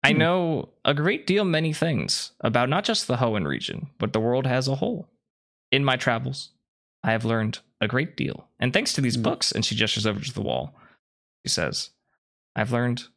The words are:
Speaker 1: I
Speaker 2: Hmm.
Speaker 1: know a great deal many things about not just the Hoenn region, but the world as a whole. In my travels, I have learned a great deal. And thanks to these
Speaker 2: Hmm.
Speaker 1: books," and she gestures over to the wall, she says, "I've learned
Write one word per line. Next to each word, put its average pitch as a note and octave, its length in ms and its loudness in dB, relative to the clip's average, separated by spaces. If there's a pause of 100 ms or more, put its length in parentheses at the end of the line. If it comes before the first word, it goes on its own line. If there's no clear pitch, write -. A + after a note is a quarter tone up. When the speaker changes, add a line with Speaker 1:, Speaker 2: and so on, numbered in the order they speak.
Speaker 1:
I C#3+ 100 6
Speaker 2:
Hmm. D3+ 60 4
Speaker 1:
know E3 500 2 (140)
a C#3+ 100 4
great E3 340 0
deal G3 180 2
many D#3+ 280 0
things D3 580 -2 (100)
about A#2+ 280 2
not F3 140 0
just G#3+ 240 -2
the B2 100 0
Hoenn G#2+ 300 0
region, - 500 -6
but G#2+ 160 -2
the A2 60 2
world B2 280 0
as B2+ 200 0
a C3+ 80 0
whole. G#3 320 -4 (640)
In C#3 140 4
my C3 100 4
travels, B2+ 540 -2 (540)
I A2+ 80 2
have A2+ 140 0
learned A2+ 340 0 (200)
a A2 80 2
great B2+ 300 -2
deal. - 300 -6 (120)
And B2+ 140 0
thanks A3 200 0
to - 80 0
these B2+ 140 2
Speaker 2:
Hmm. A#2+ 80 0
Speaker 1:
books," - 280 0
and A2 140 0
she A2 100 -2
gestures G#2+ 300 0
over G#2 140 0
to - 140 -8
the - 80 -6
wall, - 340 -4 (720)
she - 40 -6
says, - 420 -2 (640)
"I've A2+ 160 0
learned A#2+ 340 0 (120)